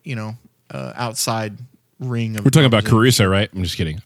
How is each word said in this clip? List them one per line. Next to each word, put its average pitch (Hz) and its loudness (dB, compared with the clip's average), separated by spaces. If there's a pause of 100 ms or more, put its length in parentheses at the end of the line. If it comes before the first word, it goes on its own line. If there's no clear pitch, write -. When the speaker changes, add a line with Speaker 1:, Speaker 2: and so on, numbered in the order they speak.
Speaker 1:
you 135 -10
know, 110 -10 (340)
uh, 131 -12
outside 110 -6 (420)
ring 117 -4
of 107 -2
Speaker 2:
We're 135 4
talking 151 6
about 113 4
Speaker 1:
conversation. 117 4
Speaker 2:
Caruso, - -
right? 98 0
I'm 95 -4
just 85 -6
kidding. 82 -6